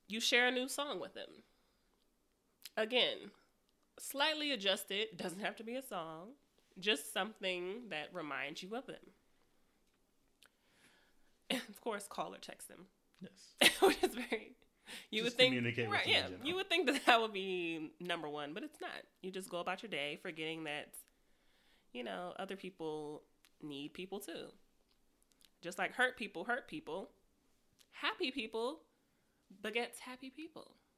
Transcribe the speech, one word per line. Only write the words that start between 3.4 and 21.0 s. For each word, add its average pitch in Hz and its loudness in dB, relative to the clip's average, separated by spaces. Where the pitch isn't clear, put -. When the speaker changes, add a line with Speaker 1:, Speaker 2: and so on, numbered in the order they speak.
Speaker 1:
slightly 294 2
adjusted. 196 2
Doesn't 185 -4
have 208 -2
to 226 -10
be 233 -6
a 269 -4
song. 170 -6
Just 208 2
something 190 0
that 151 -2
reminds 143 -4
you 196 -6
of 262 -6
them. 160 -8
<laughs> - -20
And 247 0
of 202 -18
course, 202 -6
call 175 -6
or - -14
text - -14
them. - -18
Speaker 2:
Yes. - 2
Speaker 1:
<laughs> - -6
Which 370 8
is 247 2
very, 226 -4
you 214 0
Speaker 2:
Just 233 2
Speaker 1:
would - -2
think, 254 10
Speaker 2:
communicate 240 2
with - 4
Speaker 1:
right, - 2
Speaker 2:
them 440 6
in - 8
Speaker 1:
yeah, - -2
Speaker 2:
general. 214 -8
Speaker 1:
you 349 0
would 381 -2
think 339 4
that 269 4
that 240 10
would 220 2
be 180 -2
number 170 -2
one, 147 -4
but 208 -8
it's - -12
not. 359 -6
You 185 -4
just 190 -6
go 175 -2
about 180 -4
your 220 -10
day 147 -2
forgetting 160 -4
that, 147 -6